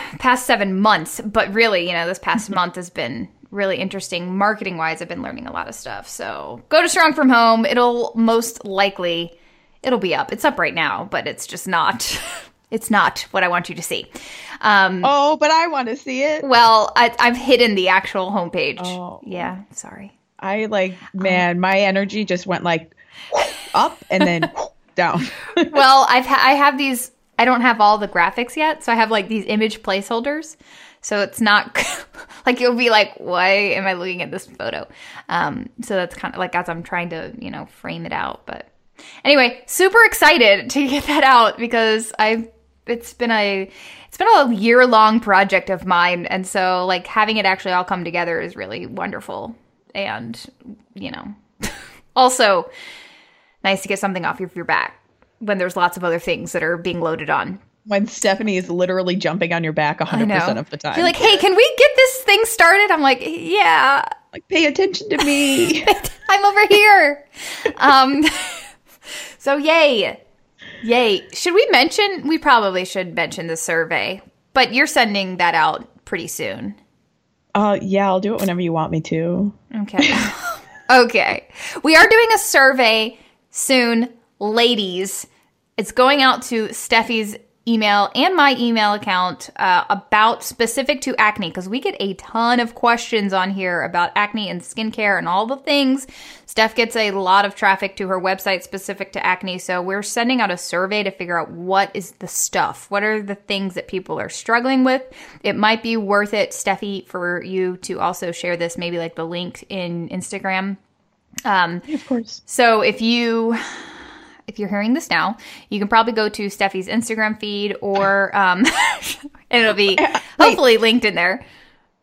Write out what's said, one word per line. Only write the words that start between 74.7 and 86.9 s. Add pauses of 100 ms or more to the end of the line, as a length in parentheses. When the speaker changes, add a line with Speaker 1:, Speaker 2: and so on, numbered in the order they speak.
Speaker 1:
you're
sending
that
out (160)
pretty
soon. (800)
Speaker 2:
Uh,
yeah,
I'll
do
it
whenever
you
want
me
to. (300)
Speaker 1:
Okay. (100)
<laughs> (680)
Okay. (380)
We
are
doing
a
survey (340)
soon, (280)
ladies. (520)
It's
going
out
to
Steffi's (320)